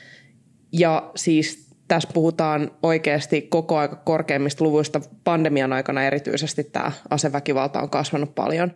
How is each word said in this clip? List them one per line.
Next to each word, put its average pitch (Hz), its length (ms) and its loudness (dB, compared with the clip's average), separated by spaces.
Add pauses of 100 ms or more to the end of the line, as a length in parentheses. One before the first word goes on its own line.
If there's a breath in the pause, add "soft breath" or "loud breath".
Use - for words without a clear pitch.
(720 loud breath)
Ja 165 440 2
siis - 540 0 (180)
tässä 165 260 0
puhutaan 160 580 0 (120)
oikeasti 160 580 0
koko 160 360 0
aika 147 180 -2
korkeimmista 143 680 0
luvuista. 151 380 2 (220)
Pandemian 147 500 2
aikana 135 300 -2
erityisesti 143 600 -2
tämä - 280 -4 (180)
aseväkivalta 143 720 0
on 147 80 -4
kasvanut 147 460 -2
paljon. 170 400 0